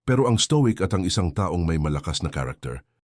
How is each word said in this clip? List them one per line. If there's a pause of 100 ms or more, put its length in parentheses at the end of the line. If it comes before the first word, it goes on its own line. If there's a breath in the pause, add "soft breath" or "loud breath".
Pero
ang
Stoic
at
ang
isang
taong
may
malakas
na
character, (200)